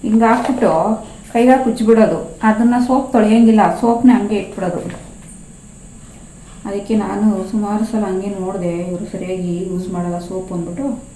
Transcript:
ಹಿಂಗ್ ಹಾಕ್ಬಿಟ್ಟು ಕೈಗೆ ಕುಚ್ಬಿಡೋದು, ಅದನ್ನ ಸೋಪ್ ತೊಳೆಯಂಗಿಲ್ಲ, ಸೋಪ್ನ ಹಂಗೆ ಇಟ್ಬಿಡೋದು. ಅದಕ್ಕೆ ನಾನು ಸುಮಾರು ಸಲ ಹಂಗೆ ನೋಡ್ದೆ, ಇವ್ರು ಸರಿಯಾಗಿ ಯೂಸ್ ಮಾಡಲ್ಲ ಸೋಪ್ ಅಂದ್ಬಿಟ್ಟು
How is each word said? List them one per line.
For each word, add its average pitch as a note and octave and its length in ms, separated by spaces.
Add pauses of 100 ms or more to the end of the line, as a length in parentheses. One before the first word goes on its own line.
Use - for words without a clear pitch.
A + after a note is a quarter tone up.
ಹಿಂಗ್ A3+ 200
ಹಾಕ್ಬಿಟ್ಟು A3 800 (280)
ಕೈಗೆ B3+ 320
ಕುಚ್ಬಿಡೋದು, A3 760
ಅದನ್ನ A3+ 320 (120)
ಸೋಪ್ C4 260
ತೊಳೆಯಂಗಿಲ್ಲ, A3 680
ಸೋಪ್ನ A#3 340
ಹಂಗೆ G3+ 220
ಇಟ್ಬಿಡೋದು. - 680 (1600)
ಅದಕ್ಕೆ G3+ 280
ನಾನು G3+ 540
ಸುಮಾರು G#3+ 340
ಸಲ G#3+ 200
ಹಂಗೆ F#3+ 220
ನೋಡ್ದೆ, F#3 520
ಇವ್ರು F3+ 280
ಸರಿಯಾಗಿ F3+ 600
ಯೂಸ್ F#3 220
ಮಾಡಲ್ಲ F3 300
ಸೋಪ್ F#3 340
ಅಂದ್ಬಿಟ್ಟು F3 500 (140)